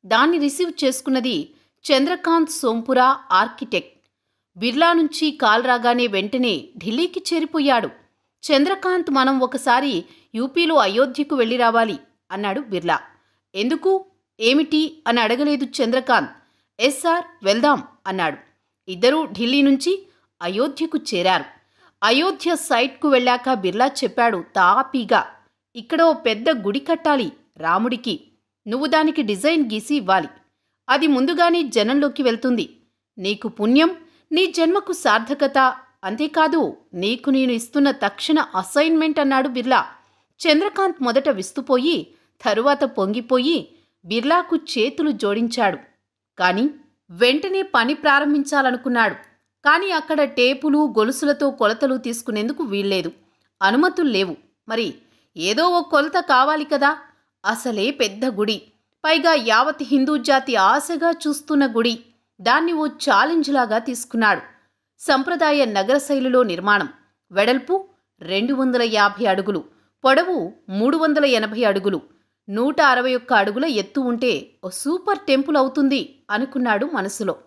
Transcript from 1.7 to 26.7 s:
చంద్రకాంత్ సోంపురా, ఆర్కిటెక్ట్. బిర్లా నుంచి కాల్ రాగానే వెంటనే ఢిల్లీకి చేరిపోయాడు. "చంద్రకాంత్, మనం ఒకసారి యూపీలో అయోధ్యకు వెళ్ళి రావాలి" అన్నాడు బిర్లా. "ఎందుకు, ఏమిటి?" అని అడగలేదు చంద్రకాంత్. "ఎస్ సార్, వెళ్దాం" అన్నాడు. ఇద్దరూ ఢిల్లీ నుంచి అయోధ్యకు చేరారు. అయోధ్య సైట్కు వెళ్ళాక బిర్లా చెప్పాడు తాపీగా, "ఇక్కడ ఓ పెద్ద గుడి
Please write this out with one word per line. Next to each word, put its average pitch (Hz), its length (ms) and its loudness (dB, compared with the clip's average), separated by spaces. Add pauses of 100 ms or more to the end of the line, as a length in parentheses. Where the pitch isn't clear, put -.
చంద్రకాంత్ 330 580 2
సోంపురా, 254 680 0 (140)
ఆర్కిటెక్ట్. 208 680 -2 (580)
బిర్లా 262 360 2
నుంచి 311 380 0
కాల్ 233 320 2
రాగానే 240 440 2
వెంటనే 202 600 -2 (100)
ఢిల్లీకి 339 460 -4 (100)
చేరిపోయాడు. 285 560 0 (640)
"చంద్రకాంత్, 359 600 0
మనం 269 280 2
ఒకసారి 247 680 0 (300)
యూపీలో 311 400 0
అయోధ్యకు 262 600 0
వెళ్ళి 240 220 0
రావాలి" 226 420 2 (320)
అన్నాడు 202 300 -6
బిర్లా. 175 380 -2 (560)
"ఎందుకు, 330 500 -2 (340)
ఏమిటి?" 302 680 0
అని 233 140 0
అడగలేదు 262 440 0
చంద్రకాంత్. 240 640 -2 (480)
"ఎస్ 269 200 0
సార్, 339 260 0 (180)
వెళ్దాం" 240 400 2 (240)
అన్నాడు. 175 300 -2 (500)
ఇద్దరూ 247 380 0
ఢిల్లీ 240 360 -2
నుంచి 285 460 0 (340)
అయోధ్యకు 277 560 -4
చేరారు. 180 480 0 (580)
అయోధ్య 320 520 0
సైట్కు 269 540 -2
వెళ్ళాక 247 440 2
బిర్లా 208 340 0
చెప్పాడు 233 560 -2 (120)
తాపీగా, 208 720 2 (480)
"ఇక్కడ 277 260 -2
ఓ 330 120 6
పెద్ద 240 360 -2
గుడి 214 300 -2